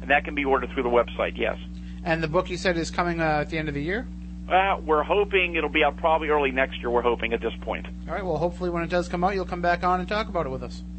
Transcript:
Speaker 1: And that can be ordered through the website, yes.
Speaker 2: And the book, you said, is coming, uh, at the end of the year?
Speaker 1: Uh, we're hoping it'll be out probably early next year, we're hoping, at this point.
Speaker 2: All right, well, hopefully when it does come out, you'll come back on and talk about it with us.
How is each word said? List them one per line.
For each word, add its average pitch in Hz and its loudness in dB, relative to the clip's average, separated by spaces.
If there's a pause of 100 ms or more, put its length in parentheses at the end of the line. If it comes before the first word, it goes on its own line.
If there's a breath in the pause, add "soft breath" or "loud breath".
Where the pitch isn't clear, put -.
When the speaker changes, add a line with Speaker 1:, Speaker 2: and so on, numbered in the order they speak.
Speaker 1:
And 127 -8
that 143 4
can 156 -6
be 143 -2
ordered 127 2
through 131 -2
the 120 2
website, 113 2
yes. 113 -2 (460 loud breath)
Speaker 2:
And 165 0
the 160 -2
book, 180 0
you 180 -6
said, 180 0
is 160 -2
coming, 175 0
uh, 156 2
at 147 -4
the 160 -2
end 156 -2
of 143 -4
the 143 -4
year? 196 -2 (420)
Speaker 1:
Uh, 190 4
we're 151 4
hoping 180 2
it'll 151 2
be 160 4
out 143 2
probably 160 2
early 147 4
next 131 0
year, 123 -4
we're 120 4
hoping, 117 2
at 113 -2
this 113 -2
point. - -4 (220)
Speaker 2:
All 156 -6
right, 196 -4
well, 160 -2
hopefully 175 -2
when 170 -2
it 165 -4
does 180 0
come 175 -2
out, 196 2
you'll 185 -2
come 180 -6
back 175 2
on 185 4
and 180 -4
talk 214 -2
about 165 -2
it - -4
with 131 -6
us. - -10 (160)